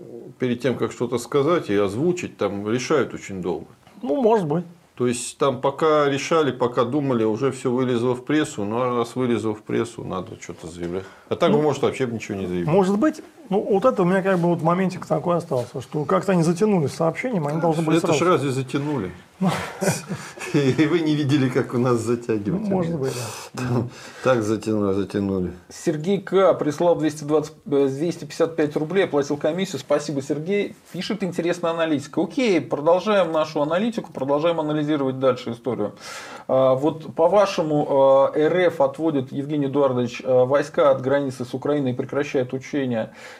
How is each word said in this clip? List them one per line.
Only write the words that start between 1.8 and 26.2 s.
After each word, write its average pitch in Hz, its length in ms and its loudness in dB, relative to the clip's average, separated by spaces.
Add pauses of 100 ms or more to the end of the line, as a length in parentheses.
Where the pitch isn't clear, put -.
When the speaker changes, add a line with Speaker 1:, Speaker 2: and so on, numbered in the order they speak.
Speaker 1:
там 101 340 -4
решают 123 440 0
очень 95 260 -10
долго. 85 260 -4 (360)
Speaker 2:
Ну, 277 180 -2
может 214 260 2
быть. 170 180 -2 (320)
Speaker 1:
То 123 120 0
есть - 300 -6
там 131 220 0
пока 147 480 2
решали, 143 440 2
пока 123 320 0
думали, 127 400 0
уже 110 260 0
всё 131 220 -2
вылезло 123 420 0
в 123 100 -8
прессу, 147 400 -2
ну, 107 160 -4
а 123 180 0
раз - 180 -2
вылезло 113 380 0
в 107 80 -12
прессу, 117 420 -4
надо 95 360 -8
что-то 87 280 -14
заявлять. 87 340 -6 (260)
А 113 60 -4
так 165 160 4
Speaker 2:
Ну, 147 60 4
Speaker 1:
вы, 151 80 2
может, 135 180 0
вообще 120 240 0
бы 117 80 -6
ничего 101 240 -6
не 95 80 -4
заявили. 90 220 -2
Speaker 2:
Может 196 300 4
быть. 302 220 0 (300)
Ну, 196 100 0
вот 196 240 2
это 208 180 2
у - 40 4
меня 185 160 2
как 190 160 2
бы 170 100 2
вот 160 140 0
моментик 180 420 0
такой 170 320 0
остался, 127 460 -4
что 151 220 -6
как-то 190 280 2
они 175 100 4
затянули 175 440 2
с - 80 -4
сообщением, 165 520 -2
они 156 140 -2
должны 165 220 2
были 156 160 2
Speaker 1:
Это 180 80 0
Speaker 2:
сразу. 156 180 2
Speaker 1:
ж 180 40 4
разве 143 220 2
затянули? 135 600 -4 (300)
Speaker 2:
Ну. 185 100 2 (300)
Speaker 1:
<laughs> - 760 -4
И 143 320 2
вы 165 140 2
не 151 140 0
видели, 135 340 2
как 127 260 -2
у 120 40 0
нас 123 200 2
затягивают. 117 640 -2
Speaker 2:
Ну, 208 80 -4
может 170 280 -2
быть, 131 140 -4 (420)
да. 123 80 -6
Speaker 1:
<laughs> 123 600 -4
Так 123 200 2
затянули, 104 520 0
затянули. 95 580 -2 (160)
Speaker 3:
Сергей 170 520 -2